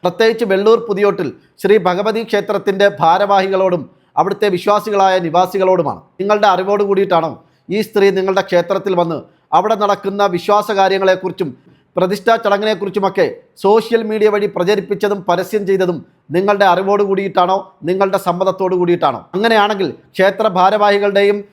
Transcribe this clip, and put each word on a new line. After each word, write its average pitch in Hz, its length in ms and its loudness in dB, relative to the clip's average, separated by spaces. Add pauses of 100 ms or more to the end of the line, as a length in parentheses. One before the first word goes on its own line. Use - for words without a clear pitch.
പ്രത്യേകിച്ച് 220 480 0
വെള്ളൂർ 214 340 4
പുതിയോട്ടിൽ 202 420 -2 (340)
ശ്രീ 196 120 4 (120)
ഭഗവതി 208 420 -2
ക്ഷേത്രത്തിൻ്റെ 202 580 0 (140)
ഭാരവാഹികളോടും 190 800 2 (380)
അവിടുത്തെ 196 340 0
വിശ്വാസികളായ 196 600 0 (120)
നിവാസികളോടുമാണ്. 175 760 0 (200)
നിങ്ങളുടെ 208 340 2
അറിവോട് 196 340 -2
കൂടിയിട്ടാണോ 180 420 0 (440)
ഈ 214 140 0
സ്ത്രീ 196 180 2 (100)
നിങ്ങളുടെ 190 320 0
ക്ഷേത്രത്തിൽ 185 520 -2
വന്ന് 165 180 -2 (400)
അവിടെ 214 240 0
നടക്കുന്ന 196 400 -2 (120)
വിശ്വാസ 208 340 0 (100)
കാര്യങ്ങളെക്കുറിച്ചും 185 680 0 (480)
പ്രതിഷ്ഠാ 190 380 0 (100)
ചടങ്ങിനെക്കുറിച്ചുമൊക്കെ 196 840 0 (360)
സോഷ്യൽ 226 480 2
മീഡിയ 214 240 0
വഴി 208 200 -2
പ്രചരിപ്പിച്ചതും 202 640 -2 (100)
പരസ്യം 185 400 -2
ചെയ്തതും 185 300 0 (380)
നിങ്ങളുടെ 196 360 2
അറിവോട് 196 360 0
കൂടിയിട്ടാണോ, 190 480 0 (320)
നിങ്ങളുടെ 190 380 0
സമ്മതത്തോടു 185 540 -2
കൂടിയിട്ടാണോ? 160 400 0 (160)
അങ്ങനെയാണെങ്കിൽ 208 520 0 (260)
ക്ഷേത്ര 196 300 0 (140)
ഭാരവാഹികളുടെയും 202 800 2 (140)